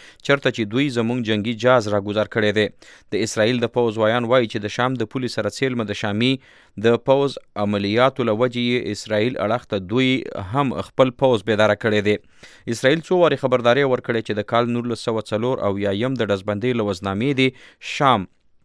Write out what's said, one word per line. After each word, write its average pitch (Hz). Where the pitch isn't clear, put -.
چرته 139
چې 110
دوی 135
زموږ 117
جنگي 110
جهاز 117
راګذر 104
کړی 107
دی. 104
د 104
اسرائیل 113
د 117
پوځ 113
وایان 113
وایي 123
چې 104
د 104
شام 127
د 113
پولې 127
سره 104
څیلمه 120
د 104
شامي 110
د 113
پوځ 139
عملیاتو 104
له 107
وجې 120
یې 120
اسرائیل 107
اړخ 107
ته 98
دوی 127
هم 120
خپل 131
پوځ 117
بیداره 104
کړی 107
دی. 104
اسرائیل 131
څو 180
وارې 143
خبرداری 123
ورکړې 120
چې 110
د 101
کال 120
نولس 120
سوه 110
څلور 113
اویایم 101
د 101
ډزبندۍ 104
له 110
وزنامې 98
دې 131
شام، 120